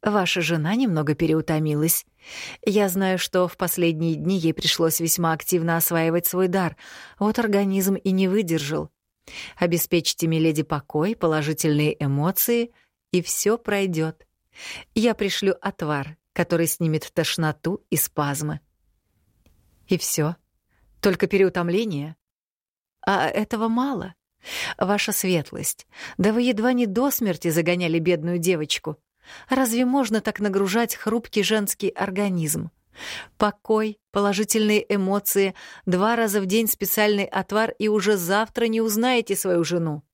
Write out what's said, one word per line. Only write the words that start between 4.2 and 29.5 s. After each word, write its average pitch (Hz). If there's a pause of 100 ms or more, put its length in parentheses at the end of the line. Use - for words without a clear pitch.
ей 165
пришлось -
весьма 165
активно 165
осваивать 165
свой 185
дар. 180 (400)
Вот 214
организм 196
и 190
не 190
выдержал. 160 (680)
Обеспечьте 170
миледи 160
покой, 151
положительные 151
эмоции — 185 (440)
и 175
всё 208
пройдёт. 185 (680)
Я 220
пришлю 196
отвар, 151 (160)
который 170
снимет 156
тошноту 165
и -
спазмы". 151 (1300)
"И 185
всё? 156 (640)
Только 190
переутомление? 175 (920)
А 185
этого 214
мало? 233 (640)
Ваша 202
светлость, - (300)
да 202
вы 233
едва 240
не 247
до 233
смерти 185
загоняли 170
бедную 170
девочку. 160 (520)
Разве 254